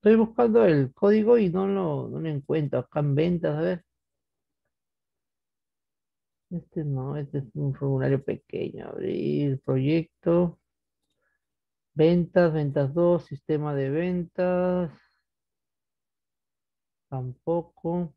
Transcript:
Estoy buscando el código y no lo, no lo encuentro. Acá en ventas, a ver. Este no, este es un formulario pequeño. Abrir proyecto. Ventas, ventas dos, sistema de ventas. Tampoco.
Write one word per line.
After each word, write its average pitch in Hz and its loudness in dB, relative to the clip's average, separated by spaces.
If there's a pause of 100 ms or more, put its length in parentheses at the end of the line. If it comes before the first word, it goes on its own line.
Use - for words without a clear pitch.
Estoy 214 6
buscando 226 4
el 143 4
código 214 4
y 196 2
no 190 0
lo, 156 -2
no 127 -8
lo 160 -6
encuentro. 143 -2
Acá - -6
en 147 0
ventas, 165 0
a 156 -4
ver. 175 -4 (2750)
Este 170 -10
no, 139 -6
este 143 -8
es 139 -6 (100)
un 143 -4
formulario 135 -2
pequeño. - -8
Abrir 143 -4
proyecto. 165 -2 (1400)
Ventas, 170 4
ventas 143 0
dos, 175 2
sistema 147 -4
de 135 -2
ventas. 180 -2 (2250)
Tampoco. 165 -6